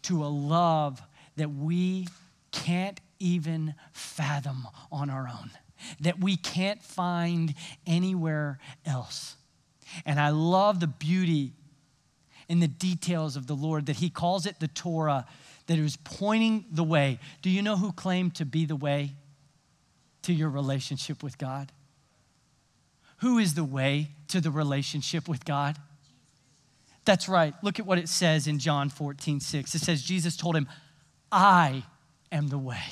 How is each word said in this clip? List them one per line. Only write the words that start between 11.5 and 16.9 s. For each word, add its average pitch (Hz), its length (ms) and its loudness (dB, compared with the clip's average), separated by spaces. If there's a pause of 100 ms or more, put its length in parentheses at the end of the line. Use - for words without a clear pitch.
in 170 120 2
the 170 80 4
details 165 680 -2
of 127 120 -8
the 147 80 -2
Lord, 151 320 -2
that 143 80 -2
he 156 160 0
calls 175 340 0
it 165 140 -6
the 160 80 -2
Torah, 156 580 0 (400)
that 165 120 2
it 156 40 2
was 151 160 0
pointing 220 720 0
the 160 120 2
way. 143 360 2 (220)